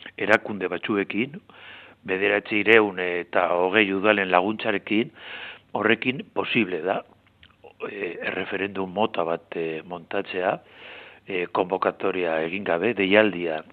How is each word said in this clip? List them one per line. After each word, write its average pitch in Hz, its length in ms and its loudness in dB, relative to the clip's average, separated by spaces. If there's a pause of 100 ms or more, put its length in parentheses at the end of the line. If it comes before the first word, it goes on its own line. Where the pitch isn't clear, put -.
(180)
erakunde 101 500 2
batzuekin, 104 680 -4 (680)
bederatziehun 101 960 4
eta 87 560 0
hogei 92 380 4
udalen 98 380 2
laguntzarekin, 104 800 0 (600)
horrekin 113 520 0 (100)
posible 92 500 0
da, 95 140 0 (920)
eh, 98 320 -8
erreferendum 95 720 -6
mota 98 320 -4
bat, 82 220 -4 (100)
eh, 80 300 -4
montatzea, 92 720 -4 (680)
eh, 90 260 -4
konbokatoria 92 920 0
egin 92 200 -4
gabe, 87 300 0
deialdia 92 800 2